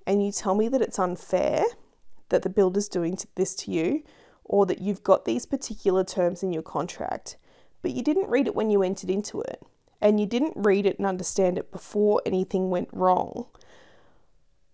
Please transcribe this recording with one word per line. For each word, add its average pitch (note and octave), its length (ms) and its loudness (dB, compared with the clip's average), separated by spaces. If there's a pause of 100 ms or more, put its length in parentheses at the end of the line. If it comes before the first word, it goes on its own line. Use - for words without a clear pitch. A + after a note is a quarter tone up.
and G3+ 180 2
you G3+ 80 -2
tell G3+ 220 -2
me G#3+ 140 2
that B3+ 160 2
it's - 160 -4
unfair F#3 640 0 (640)
that F#3 140 2
the F3+ 60 -2
builder's G3 380 2
doing F3 300 -2
t-, - 160 -10
this F#3+ 220 -2
to - 160 -10
you, F#3 320 0 (420)
or G3+ 220 2
that F#3 120 -2
you've F#3+ 240 -4
got - 220 4
these A#3+ 220 -2
particular F#3+ 560 0
terms F3+ 400 -2
in F#3 100 -2
your D#3+ 80 -4
contract, - 760 -6 (440)
but C#3 100 -4
you A#3 120 -4
didn't D#4 260 0
read B3 160 2
it - 100 -4
when A3 140 0
you G3+ 140 4
entered F#3 260 -4
into G3+ 320 -4
it, - 220 -10 (360)
and G#3 200 6
you G#3 80 0
didn't B3 280 0
read G3+ 300 2
it F#3 140 0
and G3 80 0
understand F#3 500 0
it - 140 -8
before G#3 560 0
anything F#3 420 0
went F3+ 240 -2
wrong, F#3 540 0 (1300)